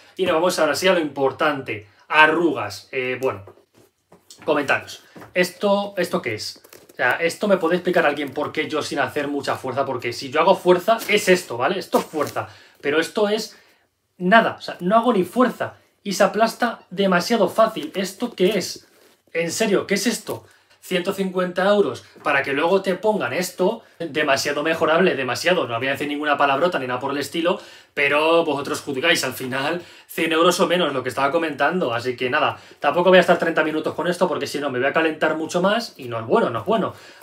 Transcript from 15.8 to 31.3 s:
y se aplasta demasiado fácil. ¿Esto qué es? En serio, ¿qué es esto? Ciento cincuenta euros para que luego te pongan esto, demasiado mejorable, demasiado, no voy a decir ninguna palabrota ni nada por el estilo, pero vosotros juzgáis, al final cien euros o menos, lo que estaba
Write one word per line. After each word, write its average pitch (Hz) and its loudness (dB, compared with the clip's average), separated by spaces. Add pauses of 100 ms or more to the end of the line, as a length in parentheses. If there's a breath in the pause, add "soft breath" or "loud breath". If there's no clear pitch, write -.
y 196 -6
se 208 4
aplasta 220 0 (100)
demasiado 185 0
fácil. - 0
¿Esto 202 -6
qué 196 2
es? - -8 (460 soft breath)
En 165 -2
serio, 196 0
¿qué 190 -2
es 196 -2
esto? - -4 (340 soft breath)
Ciento 180 -4
cincuenta 185 -2
euros 180 2 (180)
para 139 2
que 139 -4
luego 170 2
te 185 0
pongan 180 0
esto, 185 -2 (160 soft breath)
demasiado 147 0
mejorable, 160 2
demasiado, 135 0
no 117 -4
voy 131 -2
a 139 0
decir 143 -4
ninguna 147 0
palabrota 147 2
ni 131 -4
nada 123 -4
por 139 -4
el 147 -2
estilo, 170 -2 (360 loud breath)
pero 151 4
vosotros 147 -2
juzgáis, 151 0
al 131 -4
final 135 -4 (260 loud breath)
cien 160 -2
euros 170 4
o 175 4
menos, 165 0
lo 131 -4
que 123 -6
estaba 135 0